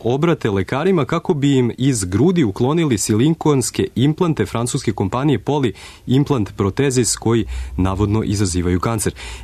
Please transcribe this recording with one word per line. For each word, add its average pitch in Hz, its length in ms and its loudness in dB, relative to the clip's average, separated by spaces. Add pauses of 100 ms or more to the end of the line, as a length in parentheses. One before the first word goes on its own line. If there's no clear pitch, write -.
obrate 139 480 0
lekarima 135 560 0
kako 165 280 -2
bi 139 240 2
im 123 200 2
iz 123 260 0
grudi 143 400 2
uklonili 127 540 0
silikonske 131 1000 2
implante 147 500 2
francuske 120 460 -4
kompanije 107 480 0
Poly 135 320 0 (360)
Implant 131 500 0
Prothesis 123 580 0
koji 113 300 0 (320)
navodno 101 460 0
izazivaju 90 560 0
kancer. 110 340 -2 (300)